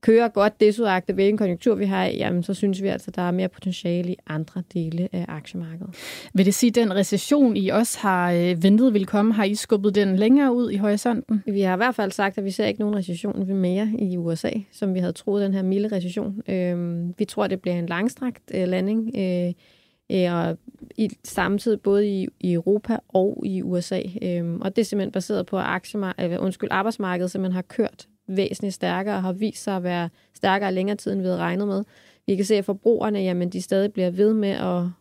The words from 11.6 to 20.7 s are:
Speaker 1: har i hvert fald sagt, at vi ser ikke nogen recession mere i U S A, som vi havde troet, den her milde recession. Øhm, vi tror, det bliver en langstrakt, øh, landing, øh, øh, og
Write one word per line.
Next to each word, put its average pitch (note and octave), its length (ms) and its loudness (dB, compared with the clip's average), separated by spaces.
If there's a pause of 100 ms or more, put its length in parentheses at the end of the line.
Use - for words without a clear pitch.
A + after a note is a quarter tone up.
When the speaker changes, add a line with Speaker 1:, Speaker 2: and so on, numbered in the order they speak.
Speaker 1:
har F#3 120 4
i F#3 40 0
hvert A#3+ 180 0
fald G3 160 -2
sagt, G3 260 -2
at G3 80 -4
vi G3 60 -4
ser G#3 140 0
ikke G#3 140 -2
nogen G#3 160 0
recession F#3+ 600 -4
mere F#3+ 340 0 (100)
i F3+ 180 -2
U E3+ 180 -2
S - 100 -8
A, - 60 -2 (200)
som G3 220 -2
vi F#3 60 -2
havde F3 140 -2
troet, G3+ 300 -2
den G3 100 0
her F#3+ 100 0
milde G3+ 320 0
recession. G3 540 -6
Øhm, F3 680 -2
vi G#3 80 0
tror, G#3 220 -4
det F#3+ 140 -4
bliver F3+ 180 -2
en E3+ 60 -4
langstrakt, G#3 580 -4 (100)
øh, F#3 140 0
landing, G#3 500 -2
øh, F3+ 360 -2 (580)
øh, F3+ 220 2
og E3+ 240 -2 (400)